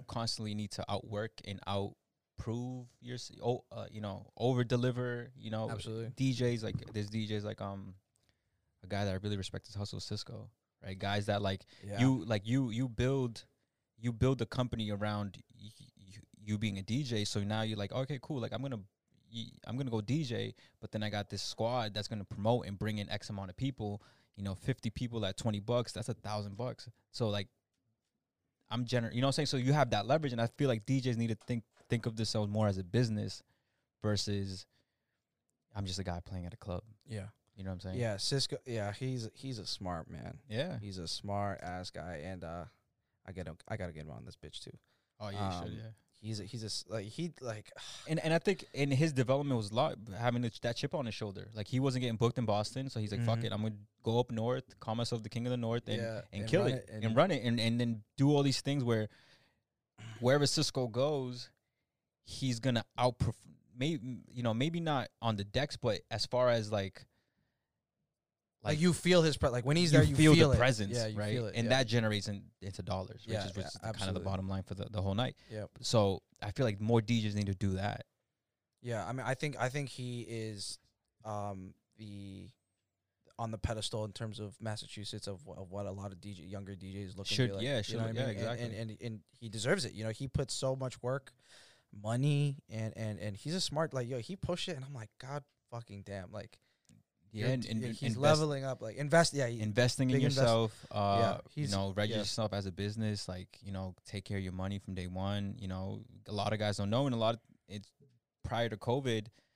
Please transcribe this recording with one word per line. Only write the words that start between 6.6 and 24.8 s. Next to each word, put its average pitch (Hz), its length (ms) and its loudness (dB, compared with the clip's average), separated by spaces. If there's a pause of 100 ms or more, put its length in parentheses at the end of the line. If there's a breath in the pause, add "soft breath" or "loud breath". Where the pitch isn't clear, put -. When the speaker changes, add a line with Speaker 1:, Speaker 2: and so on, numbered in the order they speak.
Speaker 1:
like, 107 300 -6
there's 104 180 -4
D 110 160 -2
Js 107 160 -2
like, 104 180 -6
um, 98 320 -8 (920)
a 92 40 -16
guy 101 180 0
that 98 60 0
I 92 100 -2
really 104 160 -2
respect 95 320 -6
is - 60 -14
Hustle 101 240 -6
Cisco, 107 500 -8 (340)
right? 95 140 -8
Guys 101 300 0
that, 101 160 2
like, 98 180 0 (240 loud breath)
Speaker 2:
Yeah. 101 140 -4
Speaker 1:
you, 127 260 4
like, 104 220 0
you, 127 240 2
you 123 180 0
build, 123 560 0 (540)
you 117 120 -2
build 127 280 4
the 113 80 0
company 113 420 -2
around 104 480 -2 (240)
y-, 104 160 -14
y-, - 80 -20 (560)
you 104 160 0
being 101 220 -2
a - 20 -4
D 110 220 0
J. 113 220 0
So 104 180 0
now 110 180 0
you're 110 160 -2
like, 101 140 -4
"Okay, 135 320 -4
cool. - 180 -4
Like, 113 120 -4
I'm 113 100 -4
gonna, 135 160 -6 (520)
y-, 113 200 -8 (160)
I'm 127 100 -4
gonna 135 140 -2
go 110 100 2
D 123 220 2
J, 110 320 -2 (240 soft breath)
but - 120 -12
then 107 120 -2
I 107 80 -2
got 104 180 -2
this 101 140 -4
squad 113 500 0
that's 104 140 -4
gonna 104 160 -6
promote 113 420 2
and 98 140 -6
bring 107 180 0
in 101 120 -4
X - 200 -6
amount 98 220 -6
of - 60 -20
people." 107 440 -4 (340 soft breath)
You 101 80 -8
know, 98 120 -2
fifty - 340 -4